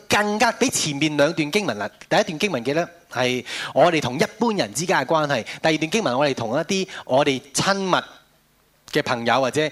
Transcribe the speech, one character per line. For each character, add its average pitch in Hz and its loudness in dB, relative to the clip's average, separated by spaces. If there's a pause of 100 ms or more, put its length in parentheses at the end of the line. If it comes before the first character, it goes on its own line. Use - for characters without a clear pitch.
更 208 0
加 233 4
比 - 0
前 147 -4
面 151 0
兩 147 4
段 151 -4
經 208 0
文 113 -4
啦。 104 -6 (200)
第 156 2
一 202 4
段 160 -4
經 196 0
文 120 -4
記 135 -2
得 160 -2 (220)
係 127 -2 (300)
我 165 6
哋 156 2
同 123 -4
一 214 4 (140)
般 226 2
人 117 -2
之 147 -6
間 175 2
嘅 156 0
關 156 2
係， 131 0 (200)
第 160 4
二 160 2
段 156 -2
經 180 0
文 127 0
我 147 4
哋 135 0
同 113 -6
一 - -2
啲 190 -2 (160)
我 147 4
哋 135 0 (120)
親 196 0
密 190 0 (960)
嘅 151 0
朋 117 -2
友 120 4
或 127 2
者 151 0